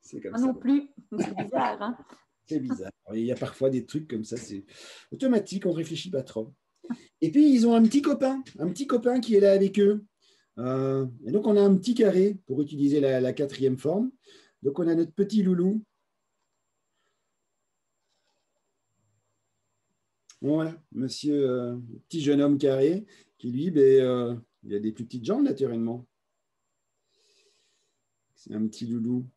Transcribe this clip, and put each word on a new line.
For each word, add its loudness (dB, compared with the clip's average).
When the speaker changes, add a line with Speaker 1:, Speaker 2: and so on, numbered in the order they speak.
Speaker 1:
C'est -16
comme -12
Speaker 2:
Moi -6
Speaker 1:
ça. 0
Speaker 2:
non -2
plus. -2
C'est -4
bizarre, -4
hein. -8
Speaker 1:
<laughs> -20
C'est -4
bizarre. -8
Il -4
y -2
a -4
parfois -2
des -4
trucs -10
comme -6
ça, -10
c'est -12
automatique, -2
on 0
réfléchit -8
pas -6
trop. -10
Et -2
puis, 6
ils 6
ont 6
un 8
petit 4
copain, 0
un -4
petit -6
copain 0
qui 0
est 8
là 6
avec 2
eux. 2
Euh, -2
et -8
donc, 0
on 4
a 6
un 8
petit 0
carré 4
pour -2
utiliser 2
la, 2
la 0
quatrième -2
forme. -2
Donc, -4
on 0
a 2
notre 0
petit 0
loulou. 0
Voilà, -2
monsieur, -4
euh, -4
petit -6
jeune 2
homme 2
carré, 0
qui -8
lui, -4
ben, 6
euh, -2
il -10
a -2
des -4
plus -10
petites -12
jambes, 0
naturellement. -4
C'est -18
un -4
petit -8
loulou -4